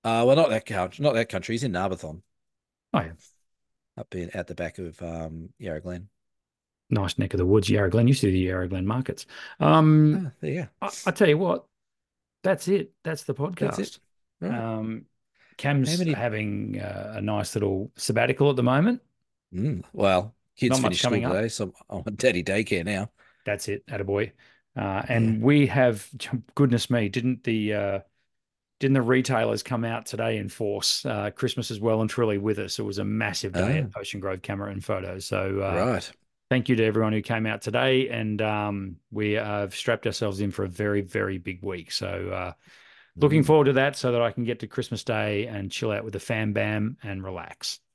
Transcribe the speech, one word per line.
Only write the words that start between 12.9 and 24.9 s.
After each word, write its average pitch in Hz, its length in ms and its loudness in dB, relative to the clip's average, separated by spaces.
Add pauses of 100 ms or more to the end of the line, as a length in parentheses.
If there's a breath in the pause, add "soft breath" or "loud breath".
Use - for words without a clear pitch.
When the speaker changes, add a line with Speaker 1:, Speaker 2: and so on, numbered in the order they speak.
Speaker 2:
That's 160 200 -6
the 139 100 -4
podcast. 165 260 -4 (180)
Speaker 1:
That's - 20 -4
it. - 200 -8 (400)
Right. 98 140 -6
Speaker 2:
Um, 110 520 -6 (520 soft breath)
Cam's 139 340 2
Speaker 1:
How 175 60 0
many 165 160 0
Speaker 2:
having, 104 680 -4
uh, 98 380 -8
a 104 40 -6
nice 104 340 -2
little 101 400 -2
sabbatical 123 560 2
at 131 40 0
the 123 80 0
moment. 160 380 4 (520)
Speaker 1:
Mm, 101 380 -4
well, 98 440 2 (200)
kids 123 140 2
Speaker 2:
Not 131 120 6
much - 80 0
Speaker 1:
finished 90 140 0
Speaker 2:
coming 120 200 2
Speaker 1:
school 127 80 0
Speaker 2:
up. 190 60 0
Speaker 1:
today, 220 120 0
so 98 240 -6 (160)
I'm - 160 -8
on 104 100 -6
daddy 92 280 2
daycare 98 420 0
now. 101 240 -2 (360 soft breath)
Speaker 2:
That's 104 220 -4
it, 104 200 -6
attaboy. 101 440 -2 (440 soft breath)
Uh, 98 340 -2